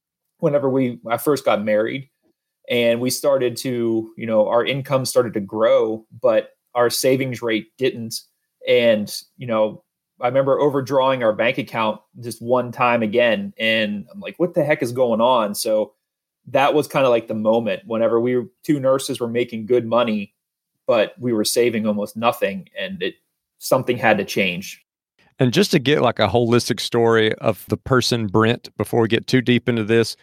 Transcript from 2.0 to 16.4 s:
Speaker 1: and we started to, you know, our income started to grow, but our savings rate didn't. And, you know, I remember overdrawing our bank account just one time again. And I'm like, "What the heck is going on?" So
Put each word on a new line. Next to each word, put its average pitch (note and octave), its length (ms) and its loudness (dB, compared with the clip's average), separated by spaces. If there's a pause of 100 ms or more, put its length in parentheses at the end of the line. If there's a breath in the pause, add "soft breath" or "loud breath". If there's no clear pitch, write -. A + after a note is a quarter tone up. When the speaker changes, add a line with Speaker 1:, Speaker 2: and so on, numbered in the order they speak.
Speaker 1:
and A#2+ 320 2
we B2+ 80 -2
started B2+ 480 0
to, A2+ 600 -2
you A#2 100 -8
know, G#2+ 200 2
our A2+ 160 2
income C3 420 -2
started A#2+ 280 0
to A2 60 -2
grow, A2 680 0 (160)
but A2 300 2 (240)
our A#2+ 160 2
savings C3 500 0
rate A2+ 380 -2
didn't. A#2+ 420 -4 (460)
And, A#2 440 4 (260)
you C3 100 -10
know, A2 360 -2 (380)
I B2 60 0
remember C3+ 320 2
overdrawing C3+ 640 0
our A2 100 4
bank A2+ 240 0
account A2 440 -4 (180)
just A#2 200 -12
one A#2+ 320 -2
time A#2+ 300 0
again. G#2+ 560 0
And A2 560 -2
I'm G2+ 60 -18
like, F#2+ 180 -12
"What F3 160 -2
the E3 100 0
heck D3 200 -2
is A#2 80 -4
going A#2+ 300 0
on?" A#2 340 2
So G#2+ 400 -2 (540)